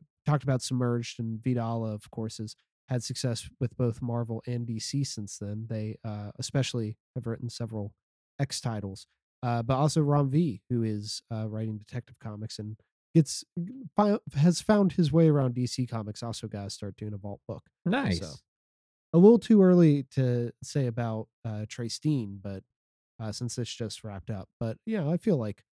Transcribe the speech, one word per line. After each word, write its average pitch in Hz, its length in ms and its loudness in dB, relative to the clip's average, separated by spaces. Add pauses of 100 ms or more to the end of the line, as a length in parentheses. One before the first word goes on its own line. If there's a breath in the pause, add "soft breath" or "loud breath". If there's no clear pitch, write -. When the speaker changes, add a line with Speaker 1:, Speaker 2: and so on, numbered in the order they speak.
(260)
Speaker 1:
talked 147 180 2
about 131 180 2
Submerged, 120 580 -2
and 113 200 -4
Vidala, 117 560 -2
of - 160 -14
course, 110 260 -8
has 107 180 -10 (340)
had 123 140 0
success - 460 -4 (100)
with 123 180 -2
both 120 240 0
Marvel 117 440 -4
and 120 220 -4
D 113 120 -4
C 139 240 -4
since 104 340 -8
then. 107 320 -8
They, 110 340 -4
uh, 104 340 -8
especially 120 600 -2 (180)
have 120 100 -8
written 117 240 -6
several 110 440 -8 (460)
X - 220 -2
titles, 104 460 -6 (340)
uh, 120 220 0
but 127 120 0
also 151 260 2
Ron 143 280 4
V, 143 400 2
who 117 140 2
is, 107 380 -4 (100)
uh, 110 160 -4
writing 110 300 -6
Detective - 420 -12
Comics 107 400 -10
and 107 180 -10 (380)
gets, - 280 4 (520)
fi-, 208 240 2 (160)
has 160 260 4
found 202 320 4
his 156 180 4
way 165 160 8
around 131 280 4
D 123 100 0
C 120 220 -2
Comics. 107 340 -8
Also, 113 260 -8
gotta 101 220 -8
start - 280 -10
doing 107 160 -8
a 101 40 -8
Vault 101 300 -12
book. 101 160 -10 (220)
Speaker 2:
Nice. 180 340 0
Speaker 1:
So, 78 140 -10 (800)
a 165 40 6
little 214 220 10
too 214 240 6
early 165 480 8
to 123 400 2 (120)
say 139 240 -2
about, 113 420 -4 (160)
uh, 107 240 -6
Trey 120 180 -8
Steen, 113 540 -4
but, 98 220 -10 (560)
uh, 110 120 -8
since 120 240 -8
this 120 180 -4
just - 300 -10
wrapped 101 260 -12
up, 98 200 -8 (100)
but, 113 260 -4
you 220 120 -4
know, 151 140 -2
I 180 60 2
feel 170 200 0
like 107 360 -6